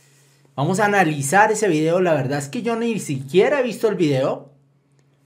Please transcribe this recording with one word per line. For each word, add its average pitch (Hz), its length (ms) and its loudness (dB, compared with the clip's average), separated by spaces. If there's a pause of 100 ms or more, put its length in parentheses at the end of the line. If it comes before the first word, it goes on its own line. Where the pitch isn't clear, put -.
(560)
Vamos 175 240 -2
a 214 60 2
analizar 190 680 2
ese 208 160 0
video. 165 340 2
La 175 140 2
verdad 139 240 -2
es 139 100 -8
que 240 140 -8
yo 233 140 -2
ni 226 220 -2
siquiera 180 600 0
he 254 40 0
visto 226 240 -2
el 202 80 -2
video, 151 540 0 (760)